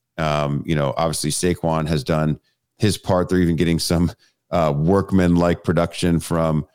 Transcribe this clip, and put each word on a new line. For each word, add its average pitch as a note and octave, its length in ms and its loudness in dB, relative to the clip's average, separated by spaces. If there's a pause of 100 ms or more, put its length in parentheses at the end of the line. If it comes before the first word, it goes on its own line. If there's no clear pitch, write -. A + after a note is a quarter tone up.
(180)
Um, D2 480 -2
you D#2+ 100 -2
know, C#2+ 220 0
obviously D#2 340 -2
Saquon D#2+ 560 -2
has D2+ 160 -2
done D#2 360 -2 (380)
his G#2 200 0
part. F2+ 320 0
They're F#2 100 2
even E2+ 160 2
getting E2+ 240 0
some, E2+ 320 0 (400)
uh, D#2+ 240 2
workman-like F2 880 2
production E2+ 560 0
from, D#2+ 560 -2